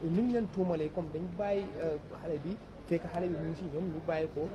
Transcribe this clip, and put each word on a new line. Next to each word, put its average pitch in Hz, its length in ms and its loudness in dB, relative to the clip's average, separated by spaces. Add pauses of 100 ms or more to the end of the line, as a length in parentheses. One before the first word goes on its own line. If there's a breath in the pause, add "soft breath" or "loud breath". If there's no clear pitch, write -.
ñu 170 180 4
ngi 247 120 4
leen 233 200 2
tuumalee 165 400 2
comme 165 200 -2
dañ 165 120 -2 (120)
bàyyi, 202 280 2 (160)
uh, 160 160 2 (240)
xale 160 220 0
bi, 185 140 -2 (300)
fekk 170 160 4 (100)
xale 175 140 2
bi 170 100 2
mu 160 120 -2
ngi 165 60 0
si 190 80 -6 (100)
ñoom, 165 200 0
ñu 160 120 -4
bàyyi 160 300 2
ko 160 200 0